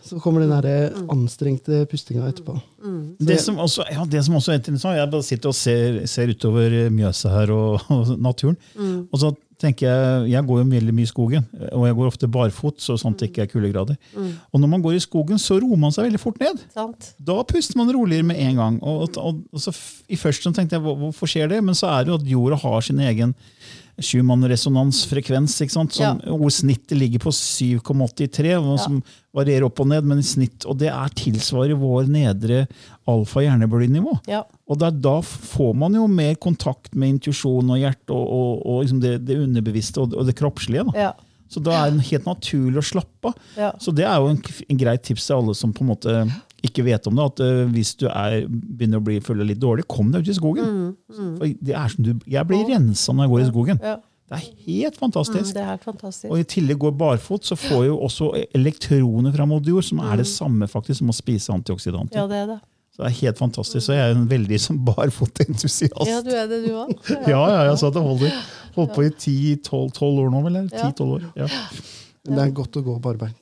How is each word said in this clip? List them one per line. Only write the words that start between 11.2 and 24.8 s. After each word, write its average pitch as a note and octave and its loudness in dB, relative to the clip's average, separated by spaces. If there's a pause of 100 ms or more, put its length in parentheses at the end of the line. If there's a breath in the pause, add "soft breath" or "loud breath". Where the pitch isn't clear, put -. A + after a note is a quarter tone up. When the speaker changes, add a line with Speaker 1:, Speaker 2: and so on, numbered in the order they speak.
Speaker 3:
og B2 2
jeg A#2+ 4
går B2+ 2
ofte - -4
barfot, B2 -2
så A#2+ -2
sånn A2+ -2
at - -8
det G#2+ -2
ikke A2 -4
er G2+ 0
kuldegrader. G2+ -2 (200 loud breath)
Speaker 2:
Mm. F#3 -6 (200 loud breath)
Speaker 3:
Og C#3 4
når C#3+ 6
man F3 2
går E3 0
i F#3 2
skogen, E3+ 0
så G3 2
roer A#3+ 2
man D3 4
seg A3+ 0
veldig G#3+ 0
fort - -6
ned. D4 0 (160)
Speaker 2:
Sant. A3+ -10
Speaker 3:
Da F3+ 0
puster - -2
man A#3+ 4
roligere E3+ 2
med E3+ 0
en C3 2
gang. A2+ 2
Og, D#3 -2
og, D#3+ -6
og D3+ -8
så G3 -6
f-, - -14
i F#3+ -2
først - -2
så F3 0
tenkte E3+ 0
jeg, D#3+ -2
«Hvor-, D3 -2
hvorfor D3+ -4
skjer D#3 0
det?» G#3 0
Men F#3 2
så F#3+ -2
er B2+ 2
det E3+ 0
jo F3 2
at D3 -4
jorda C3 2
har A2+ 0
sin C3+ 0
egen A#2+ 2 (680 loud breath)
Schumann-resonansfrekvens, C3 2